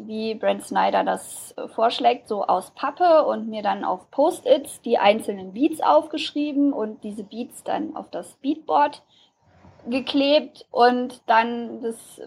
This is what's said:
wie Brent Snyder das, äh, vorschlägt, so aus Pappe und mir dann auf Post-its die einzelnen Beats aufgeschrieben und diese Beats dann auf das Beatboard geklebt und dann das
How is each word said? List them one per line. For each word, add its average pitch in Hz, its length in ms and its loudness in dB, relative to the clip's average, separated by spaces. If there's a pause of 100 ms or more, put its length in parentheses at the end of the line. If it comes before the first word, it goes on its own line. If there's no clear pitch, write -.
wie 220 300 -6
Brent 202 280 -2
Snyder 190 400 2
das, - 540 -8
äh, - 120 -10
vorschlägt, 240 580 0
so 202 180 -4
aus - 300 0
Pappe 311 500 4
und 220 240 -4
mir 214 140 -8
dann 202 200 -2
auf - 280 -6
Post-its - 680 0
die 233 180 0
einzelnen 202 540 0
Beats 302 280 -2
aufgeschrieben 294 920 2
und 220 300 -8
diese 214 200 -10
Beats 226 400 -12
dann - 320 -4
auf - 160 -14
das - 320 -12
Beatboard 285 580 0 (880)
geklebt 277 800 0
und 247 540 2
dann 226 560 0
das - 460 -10